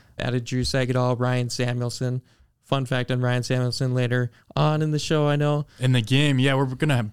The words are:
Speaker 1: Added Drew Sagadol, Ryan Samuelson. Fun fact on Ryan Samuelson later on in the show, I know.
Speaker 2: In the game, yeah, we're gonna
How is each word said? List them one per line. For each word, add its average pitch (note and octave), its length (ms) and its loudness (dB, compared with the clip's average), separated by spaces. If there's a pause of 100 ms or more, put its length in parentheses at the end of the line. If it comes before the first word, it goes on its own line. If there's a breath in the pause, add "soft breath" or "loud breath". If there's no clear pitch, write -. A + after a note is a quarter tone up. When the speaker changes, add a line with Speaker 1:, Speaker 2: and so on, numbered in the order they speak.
(200 soft breath)
Speaker 1:
Added B2 260 -2
Drew B2+ 160 -2
Sagadol, B2 580 0
Ryan B2 300 0
Samuelson. B2 720 -4 (420 soft breath)
Fun C3+ 220 -2
fact B2 260 -2
on B2 80 0
Ryan B2 240 0
Samuelson B2+ 500 -2
later B2 380 0 (240 soft breath)
on D3+ 260 2
in D#3 100 0
the D3+ 80 0
show, D3+ 280 0
I D3 80 2
know. D3 300 0 (140 loud breath)
Speaker 2:
In B2+ 120 2
the B2 100 4
game, C3+ 380 2
yeah, C3+ 140 4
we're C3+ 140 2
gonna B2+ 460 0